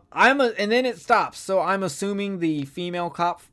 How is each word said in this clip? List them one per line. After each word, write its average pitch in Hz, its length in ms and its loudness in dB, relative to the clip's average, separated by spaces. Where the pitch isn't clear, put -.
I'm 247 260 4
a-, 240 180 2
and 208 140 0
then 254 140 2
it 233 120 -4
stops. 190 420 0
So 190 200 0
I'm 190 240 0
assuming 196 560 -4
the 156 260 0
female 175 440 -6
cop 175 320 -2